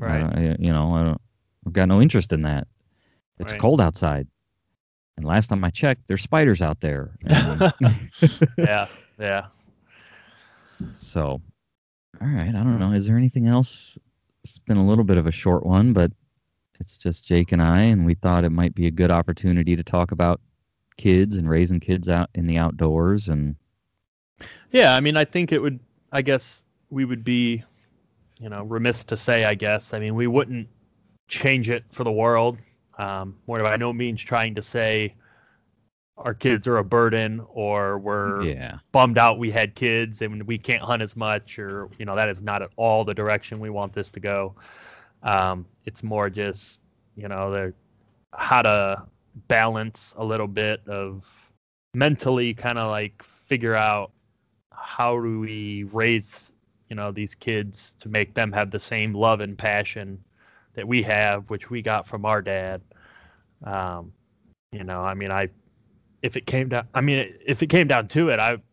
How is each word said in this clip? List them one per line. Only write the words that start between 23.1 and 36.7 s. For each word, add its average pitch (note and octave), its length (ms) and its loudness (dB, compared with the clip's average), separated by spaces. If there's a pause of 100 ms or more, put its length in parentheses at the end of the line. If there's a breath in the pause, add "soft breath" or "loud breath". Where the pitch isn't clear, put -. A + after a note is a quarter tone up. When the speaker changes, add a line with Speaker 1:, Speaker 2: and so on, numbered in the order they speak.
Speaker 1:
And D2 280 -2 (1120 loud breath)
Speaker 2:
Yeah, G3 240 8
I B2+ 60 4
mean, D3 160 2
I D3+ 80 4
think F3 280 -2
it D3+ 80 2
would, C3 200 -2 (320)
I C#3 100 2
guess C3 400 -2 (280)
we C3+ 140 -2
would A#2+ 200 -6
be, A#2+ 400 0 (760)
you A2+ 120 -14
know, G#2 140 -10
remiss A2+ 400 -2
to A2+ 120 -6
say, A2+ 280 2
I G#2+ 100 2
guess. G#2+ 400 -4
I A2 40 -4
mean, G#2+ 160 -4
we A#2+ 120 0
wouldn't A#2+ 420 -2 (600)
change C3 420 0
it A#2 200 -4
for - 140 -6
the A#2 80 -2
world. A#2 460 2 (400)
Um, G2 380 -8 (100)
we're A#2 160 -4
by G#2+ 140 0
no A#2+ 160 -2
means A#2 300 -6
trying A2+ 320 -2
to G#2 80 -8
say A2 520 -2 (1040 soft breath)
our A#2+ 140 -6
kids A#2 340 0
are A#2+ 120 2